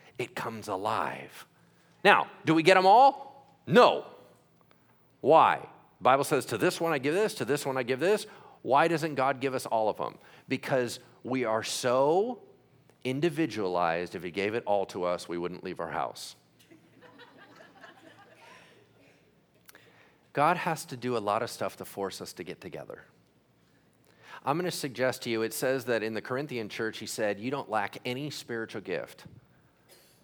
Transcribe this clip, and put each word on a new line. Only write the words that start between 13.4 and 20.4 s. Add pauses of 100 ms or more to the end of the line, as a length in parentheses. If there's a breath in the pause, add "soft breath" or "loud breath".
if
he
gave
it
all
to
us,
we
wouldn't
leave
our
house. (4000 soft breath)
God